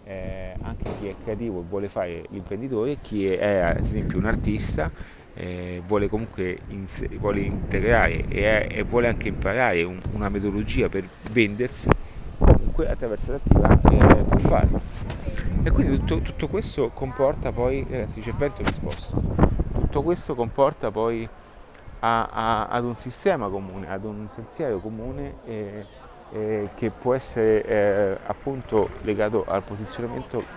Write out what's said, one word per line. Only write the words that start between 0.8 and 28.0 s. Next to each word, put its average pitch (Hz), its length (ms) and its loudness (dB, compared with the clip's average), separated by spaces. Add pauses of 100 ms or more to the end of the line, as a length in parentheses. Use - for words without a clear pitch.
chi 101 80 -8
è 92 160 -8
creativo 110 360 -4
e 85 100 -8
vuole 101 180 -4
fare 87 420 -6
l'imprenditore, 113 720 -4
chi 101 280 -2
è, 92 100 2
è, 101 220 2
ad 85 180 2
esempio, - 400 -2
un 92 80 0
artista, 110 680 0 (440)
eh, 90 500 -8
vuole 101 240 2
comunque 98 580 -4
inse-, 95 400 -8 (100)
vuole 101 240 0
integrare 101 840 2
e, 107 400 2
è, 104 120 -6
e 107 40 0
vuole 120 240 2
anche 113 220 0
imparare 98 540 2
un, 90 140 -4 (140)
una 104 160 -2
metodologia 104 640 0
per 95 180 -4 (240)
vendersi, 110 560 0 (500)
comunque - 520 6
attraverso 117 420 -4
l'attiva, - 480 6 (120)
eh, - 320 8
può - 160 4
farlo. - 420 4 (840)
E - 80 4
quindi - 280 4
tutto, - 200 0
tutto - 300 -4
questo 151 400 -2
comporta 135 640 -2
poi, 131 360 0
ragazzi, 120 300 -6
c'è 110 140 -6
vento, 143 300 -2
mi - 100 0
sposto. - 480 -4 (580)
Tutto - 240 0
questo 165 320 -2
comporta 120 560 0
poi 113 360 -2 (720)
a, 113 320 2
a, 110 360 0
ad 120 180 -2
un 120 120 -4
sistema 131 520 0
comune, 95 400 -8
ad 98 160 -6
un 107 280 -10
pensiero 117 460 -4
comune, 127 560 -8 (100)
eh, 107 400 -10 (460)
eh, 107 440 -2
che 113 160 -2
può 123 220 0
essere, 110 520 2
eh, 101 600 2